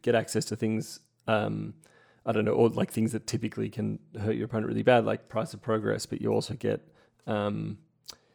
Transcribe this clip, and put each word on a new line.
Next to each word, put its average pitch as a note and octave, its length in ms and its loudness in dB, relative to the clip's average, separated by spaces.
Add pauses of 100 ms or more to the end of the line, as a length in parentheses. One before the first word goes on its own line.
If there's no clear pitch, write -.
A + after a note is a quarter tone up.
get A#2+ 120 2
access A2 320 2
to G#2+ 100 -4
things, A2 440 -2 (260)
um, G#2+ 460 0 (540)
I A#2 60 0
don't A2 120 2
know, A2 80 2
or, A#2 160 6
like, A2 240 0
things A2 200 0
that A2+ 140 -6
typically A2 440 -4
can G#2+ 280 -4 (220)
hurt A2 160 0
your A2+ 80 -2
opponent A2 240 -2
really A2 140 0
bad, A#2 240 6
like G#2+ 240 -2
Price - 240 -4
of G#2 80 -16
Progress, A2 420 0
but - 160 -6
you A2 100 0
also A2 220 0
get, - 340 -2 (400)
um, G#2+ 520 -2 (560)